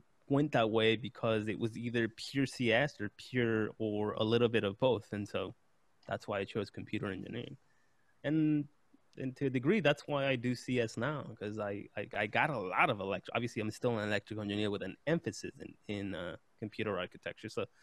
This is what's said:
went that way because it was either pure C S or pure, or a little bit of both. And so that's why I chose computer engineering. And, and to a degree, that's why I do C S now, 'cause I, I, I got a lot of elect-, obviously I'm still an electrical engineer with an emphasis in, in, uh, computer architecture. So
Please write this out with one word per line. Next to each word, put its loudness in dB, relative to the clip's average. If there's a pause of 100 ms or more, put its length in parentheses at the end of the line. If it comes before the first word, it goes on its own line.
(280)
went 4
that 4
way 6
because 0
it -2
was -2
either 0
pure -2
C 0
S 2
or -4
pure, 0
or 0
a 0
little 4
bit 2
of -2
both. 2
And -4
so -6 (520)
that's -6
why -2
I -2
chose -4
computer -6
engineering. -8 (680)
And, 2 (520)
and -4
to 0
a 2
degree, 4
that's 4
why 0
I 4
do 0
C -2
S 0
now, -2 (140)
'cause -6
I, -4 (100)
I, -4
I 0
got 2
a -2
lot 2
of 0
elect-, -4
obviously -2
I'm -2
still 0
an 0
electrical -2
engineer 0
with -2
an -8 (100)
emphasis -2
in, -14 (140)
in, -4
uh, -6 (240)
computer -4
architecture. -8
So -4 (180)